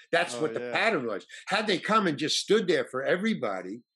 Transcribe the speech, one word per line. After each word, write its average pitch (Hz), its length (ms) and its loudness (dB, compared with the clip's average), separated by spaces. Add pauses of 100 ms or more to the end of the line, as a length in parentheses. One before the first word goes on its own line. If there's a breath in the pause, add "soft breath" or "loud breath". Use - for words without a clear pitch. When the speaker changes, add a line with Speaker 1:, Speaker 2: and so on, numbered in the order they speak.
(100)
Speaker 1:
That's 165 260 0
Speaker 2:
Oh, 120 40 -6
Speaker 1:
what 147 140 -2
the 127 60 -4
Speaker 2:
yeah. 123 120 -6
Speaker 1:
pattern 170 340 0
was. 101 200 -6 (220 loud breath)
Had 208 180 0
they 196 120 2
come 208 280 2
and 151 100 2
just 135 220 0
stood 202 280 2
there 147 200 2
for 127 160 -6
everybody, 127 800 -2 (140)